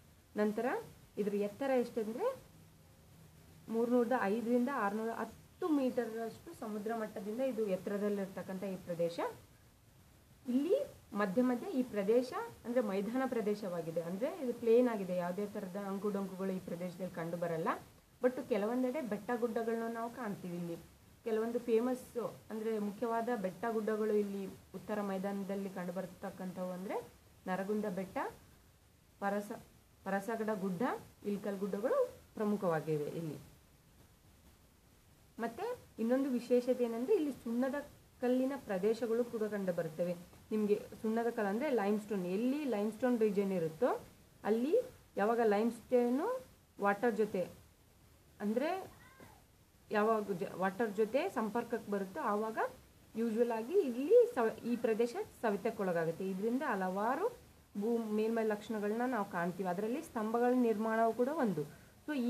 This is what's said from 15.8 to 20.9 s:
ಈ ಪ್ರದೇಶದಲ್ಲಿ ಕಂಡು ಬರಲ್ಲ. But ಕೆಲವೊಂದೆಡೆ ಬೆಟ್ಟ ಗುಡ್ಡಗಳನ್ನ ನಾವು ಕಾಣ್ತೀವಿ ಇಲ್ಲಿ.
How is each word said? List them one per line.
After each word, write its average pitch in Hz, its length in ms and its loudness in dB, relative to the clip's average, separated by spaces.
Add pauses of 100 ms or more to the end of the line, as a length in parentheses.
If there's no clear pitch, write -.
ಈ 185 80 -2
ಪ್ರದೇಶದಲ್ಲಿ 180 560 -8
ಕಂಡು 170 220 -4
ಬರಲ್ಲ. 170 320 -2 (540)
But 254 260 0
ಕೆಲವೊಂದೆಡೆ 247 520 0
ಬೆಟ್ಟ 208 280 -6 (100)
ಗುಡ್ಡಗಳನ್ನ 226 540 0
ನಾವು 233 160 -4
ಕಾಣ್ತೀವಿ 202 460 -6
ಇಲ್ಲಿ. 170 220 -6 (460)